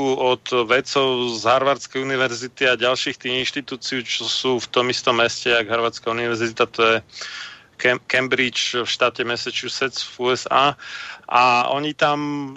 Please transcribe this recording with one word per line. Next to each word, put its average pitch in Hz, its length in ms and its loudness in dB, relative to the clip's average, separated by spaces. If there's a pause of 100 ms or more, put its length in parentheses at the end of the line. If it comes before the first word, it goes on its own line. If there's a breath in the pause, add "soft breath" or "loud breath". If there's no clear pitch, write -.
(160)
od 127 280 2 (280)
vedcov 127 640 2
z 104 80 -8
Harvardskej 131 560 2
univerzity 131 720 -2
a 120 80 2
ďalších 127 400 0
tých 127 240 -6
inštitúcií, 127 640 -6
čo - 180 -4
sú 127 380 0
v - 80 -12
tom 123 160 2
istom 123 320 2
meste, 117 320 0
jak 117 160 2
Harvardská 117 480 -2
univerzita, 117 560 -2
to - 100 -2
je 113 160 6 (800 loud breath)
Cam-, 123 320 0
Cambridge 127 680 0
v 117 100 -2
štáte 123 400 0
Massachusetts - 800 -4 (100)
v - 60 -
U 123 100 2
S - 160 -2
A. 139 300 4 (540 loud breath)
A 123 400 4
oni 147 240 -2
tam 147 600 0